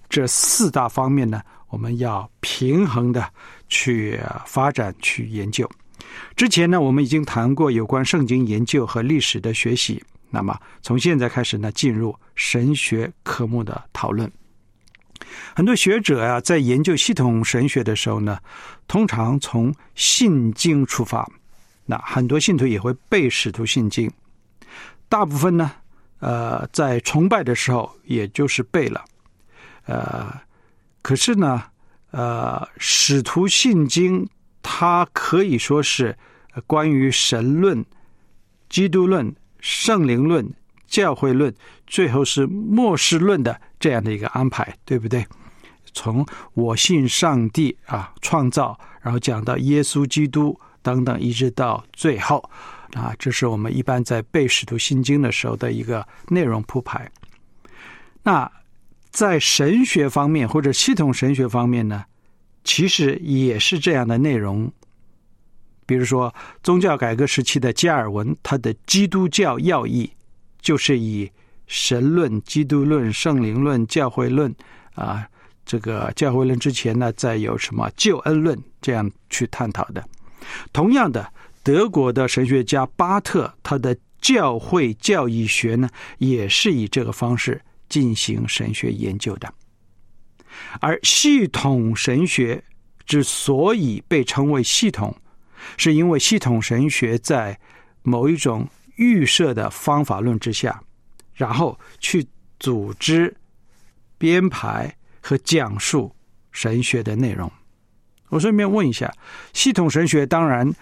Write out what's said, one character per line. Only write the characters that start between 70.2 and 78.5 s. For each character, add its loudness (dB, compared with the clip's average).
就 2
是 2
以 -4
神 0
论、 2
基 0
督 2
论、 2
圣 0
灵 -2
论、 2
教 0
会 -2
论 0
啊， -6
这 -4
个 -4
教 0
会 2
论 2
之 -2
前 -2
呢， 0
再 -2
有 -2
什 -6
么 -4
救 2
恩 2
论 0